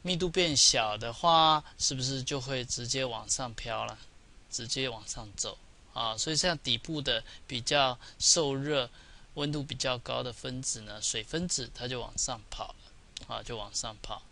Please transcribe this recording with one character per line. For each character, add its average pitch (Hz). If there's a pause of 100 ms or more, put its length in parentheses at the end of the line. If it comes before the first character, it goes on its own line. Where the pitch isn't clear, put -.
密 180
度 180
变 165
小 110
的 117
话， 160 (140)
是 -
不 131
是 135
就 139
会 127
直 120
接 131
往 110
上 123
飘 110
了， 110 (520)
直 117
接 131
往 110
上 110
走 110 (360)
啊？ 113
所 156
以 -
像 165
底 120
部 151
的 120 (240)
比 123
较 135 (220)
受 147
热、 135 (460)
温 147
度 147
比 -
较 127
高 123
的 123
分 131
子 113
呢， 104
水 113
分 170
子 131
它 123
就 123
往 -
上 120
跑 -
了 -
啊， 110
就 120
往 104
上 113
跑。 101 (100)